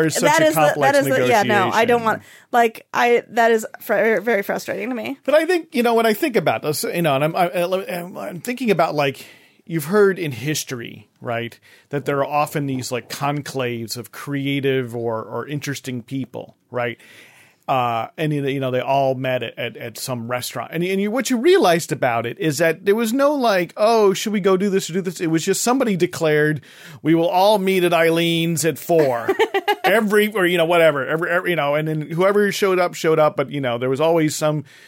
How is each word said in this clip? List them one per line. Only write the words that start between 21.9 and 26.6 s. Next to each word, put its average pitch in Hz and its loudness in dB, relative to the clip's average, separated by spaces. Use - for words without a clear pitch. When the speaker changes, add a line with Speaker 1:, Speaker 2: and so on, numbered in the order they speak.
Speaker 1:
about 120 0
it 117 -8
is 156 -2
that 165 0
there 196 4
was 220 0
no, 277 2
like, 214 0
"Oh, 214 4
should - -4
we 214 0
go 190 4
do 196 0
this 190 -2
or 160 -10
do 180 -2
this?" 180 -8
It 180 -2
was 160 0
just 190 0
somebody 233 2
declared, 151 0